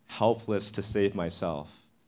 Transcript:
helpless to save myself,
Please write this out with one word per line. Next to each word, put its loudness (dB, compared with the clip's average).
helpless 0
to -4
save 2
myself, -4